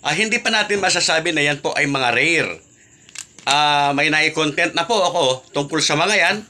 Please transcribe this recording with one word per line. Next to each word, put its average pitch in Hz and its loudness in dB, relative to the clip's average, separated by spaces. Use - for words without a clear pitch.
ah, 151 -2
hindi 220 0
pa 240 -2
natin 208 0
masasabi 175 0
na 147 0
yan 143 -2
po - -4
ay 143 2
mga 135 0
rare. 123 0
Ah, 143 2
may 147 0
nai-content 156 0
na 170 -4
po 226 0
ako 160 0
tungkol 160 -4
sa 151 0
mga 185 2
yan 185 2